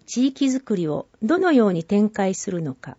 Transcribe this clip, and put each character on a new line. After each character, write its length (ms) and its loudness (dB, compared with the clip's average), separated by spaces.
地 220 0
域 180 -2
づ 140 0
く 160 -2
り 120 -2
を 200 -6
ど 160 2
の 140 2
よ 160 6
う 40 2
に 120 -2
展 260 2
開 240 -2
す 160 -10
る 120 -4
の 120 -6
か。 240 -18